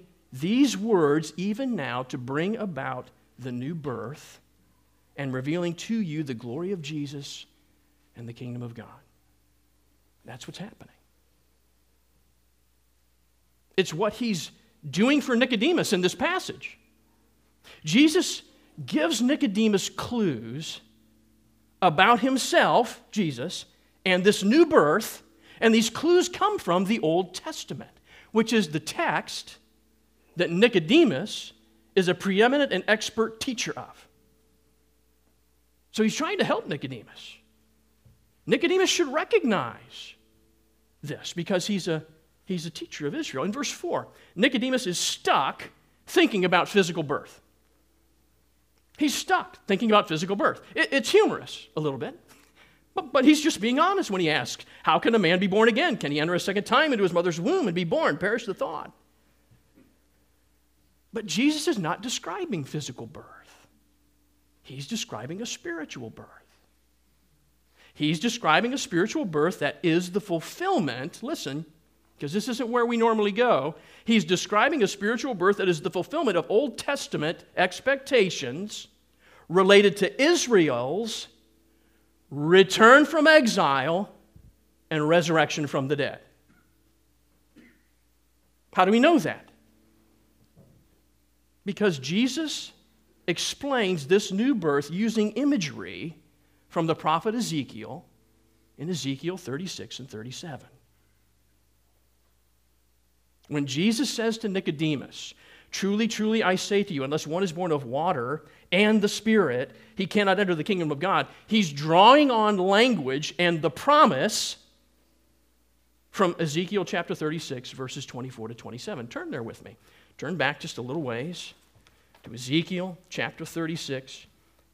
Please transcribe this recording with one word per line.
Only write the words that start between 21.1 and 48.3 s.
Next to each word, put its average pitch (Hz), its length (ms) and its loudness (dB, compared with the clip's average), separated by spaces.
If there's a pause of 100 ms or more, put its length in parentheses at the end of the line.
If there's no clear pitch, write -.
about 185 380 6
himself, 233 880 2
Jesus, 156 560 -4 (400)
and 185 180 2
this 202 180 4
new 240 220 6
birth 214 580 2 (400)
and 226 120 4
these 226 140 4
clues 349 400 2
come 403 300 0
from 185 260 0
the 214 160 -2
Old 170 340 0
Testament, - 580 -12 (400)
which 220 200 2
is 208 160 2
the 151 120 -4
text - 760 -6 (800)
that 165 140 0
Nicodemus 185 1040 2 (400)
is 185 140 2
a 180 60 4
preeminent 226 580 2
and 185 160 -2
expert 220 520 -2
teacher 226 340 -6
of. - 340 -16 (1800)
So 214 100 0
he's 220 120 2
trying 359 240 -4
to 269 60 2
help 302 220 -2
Nicodemus. - 720 -12 (1120)
Nicodemus 339 440 2
should 294 220 0
recognize 247 1040 -2 (880)
this - 300 -12
because 175 340 -2
he's 202 200 -2
a, 160 180 -4 (400)
he's 175 220 -6
a 165 40 -12
teacher - 360 -10
of 156 80 -6
Israel. 190 300 -6
In 190 80 -4
verse 262 180 -6
four, - 380 -6 (260)
Nicodemus 202 520 0
is 175 120 -4
stuck - 720 -2 (360)
thinking 226 380 2
about 175 240 2
physical 170 340 0
birth. - 380 -8 (1600)